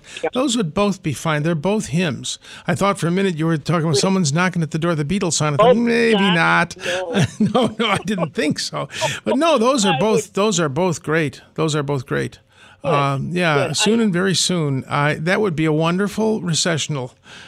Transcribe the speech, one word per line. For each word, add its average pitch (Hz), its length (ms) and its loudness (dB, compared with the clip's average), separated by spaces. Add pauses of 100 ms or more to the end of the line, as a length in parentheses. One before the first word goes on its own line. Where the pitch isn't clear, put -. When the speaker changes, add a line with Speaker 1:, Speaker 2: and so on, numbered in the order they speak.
(240)
Speaker 1:
Yeah. 160 100 -2
Speaker 2:
Those 254 220 0
would 180 180 -2
both 202 300 0
be 151 100 -2
fine. 151 300 -2
They're 170 120 0
both 196 320 -2
hymns. 147 500 -2 (300)
I 175 80 0
thought 196 240 0
for 156 80 0
a 170 40 0
minute 190 260 0
you 156 80 0
were 165 120 2
talking 151 280 0
about 156 120 2
someone's 190 360 2
knocking 175 280 2
at 156 100 -2
the 165 80 -2
door, 170 160 0
the 151 100 0
Beatles 180 280 -2
song. 147 220 0
I - 20 2
thought, 226 120 6
Speaker 1:
Oh, 254 40 8
Speaker 2:
"Maybe 233 460 2
Speaker 1:
God, 190 160 4
Speaker 2:
not." 170 420 2
Speaker 1:
no. 180 460 -2 (160)
Speaker 2:
<laughs> - 0 - (160)
No, 247 240 0
no, 226 80 0
I 196 180 0
didn't 175 280 -4
think 285 260 -2
so. 147 280 -8 (360)
But 214 140 0
no, 311 200 4
those 240 280 2
are 185 80 2
Speaker 1:
I 147 60 0
Speaker 2:
both, 214 280 0
Speaker 1:
would - 80 -20
Speaker 2:
those 196 240 0
are 156 100 0
both 165 340 -2
great. 151 380 -2 (140)
Those 156 200 -2
are 147 80 0
both 139 220 -4
great. 139 340 -4 (420)
Speaker 1:
Good. 180 120 0
Speaker 2:
Um, 139 380 0
yeah, 165 380 0
Speaker 1:
Good. 143 80 -6
Speaker 2:
soon 214 220 2
Speaker 1:
I 233 40 2
Speaker 2:
and 208 100 2
very 190 220 0
soon. 143 500 0
I, 147 300 0
that 180 260 -2
would 190 140 -2
be 156 100 0
a 156 60 2
wonderful 196 680 0
recessional. 151 720 -2 (340)